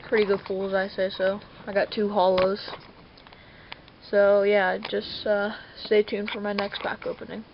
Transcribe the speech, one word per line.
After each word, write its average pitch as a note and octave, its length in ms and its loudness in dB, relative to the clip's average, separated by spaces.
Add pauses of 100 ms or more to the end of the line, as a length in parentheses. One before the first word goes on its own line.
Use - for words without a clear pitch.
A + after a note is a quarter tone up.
pretty G#3+ 200 2
good G3 200 0
pulls, F#3+ 260 -4
I G3 140 0
say F#3+ 220 -2
so. G3 320 -2 (260)
I G#3 60 -8
got G3 180 0
two G#3+ 160 0
holos. F#3+ 640 2 (1400)
So G3+ 340 6
yeah, G3 340 4 (120)
just, - 360 -6
uh, G#3 300 0 (300)
stay G#3 180 4
tuned G#3 260 -4
for A3 100 -6
my G#3 140 -4
next G3+ 280 -4
pack - 260 -6
opening. A3 360 -10 (100)